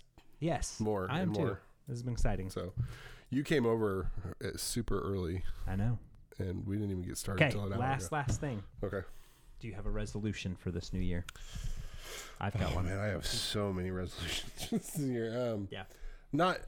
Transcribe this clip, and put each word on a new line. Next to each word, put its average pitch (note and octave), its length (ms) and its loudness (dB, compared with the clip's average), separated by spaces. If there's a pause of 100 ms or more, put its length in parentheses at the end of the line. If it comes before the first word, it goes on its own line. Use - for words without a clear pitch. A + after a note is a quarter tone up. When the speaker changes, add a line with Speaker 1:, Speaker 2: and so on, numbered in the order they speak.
(400)
Speaker 1:
Yes. D3+ 400 0
Speaker 2:
more G#2 300 2
Speaker 1:
I D#3 120 0
am F3+ 80 2
Speaker 2:
and - 60 2
Speaker 1:
too. G3 60 2
Speaker 2:
more. G#2+ 200 0 (260)
Speaker 1:
This B2+ 80 -4
has A#2+ 80 -6
been B2 100 -2
exciting. F#2+ 380 4
Speaker 2:
So, F2+ 220 -4 (580)
you C3 120 4
came C3+ 220 6
over, G#2+ 460 4 (320)
uh, G2+ 140 -2
super - 420 0
early. F2+ 440 0 (220)
Speaker 1:
I F#2 100 0
know. G#2+ 220 4 (400)
Speaker 2:
And F#2+ 300 -2
we G2 80 0
didn't G#2 160 0
even F#2 100 0
get F#2 160 -6
started G2 280 2
Speaker 1:
Okay, C3 60 4
Speaker 2:
till G2+ 140 -2
an G2 80 -2
hour A#2 60 0
Speaker 1:
last, C3 280 0
Speaker 2:
ago. D#3 100 -2
Speaker 1:
last C#3 240 0
thing. B2 200 -2 (220)
Speaker 2:
Okay. G2 180 -2 (580)
Speaker 1:
Do A#2+ 80 -8
you G#2 60 -6
have G#2 140 -4
a - 20 4
resolution G#2 680 0
for - 140 -4
this E2+ 240 -2
new F#2 60 2
year? F2 260 4 (1120)
I've G2+ 140 0
got F2+ 200 2
Speaker 2:
Oh, - 20 2
Speaker 1:
one. G2 100 4
Speaker 2:
man, F#2+ 140 0
I G#2 80 2
have F#2+ 180 0
so G2+ 480 2
many F#2 160 0
resolutions F2+ 640 -4
<laughs> - 160 -6
this - 300 -2
year. A#2+ 540 2
Um, G2+ 180 -2
Speaker 1:
Yeah. G2 140 -8 (460)
Speaker 2:
not, E3+ 360 4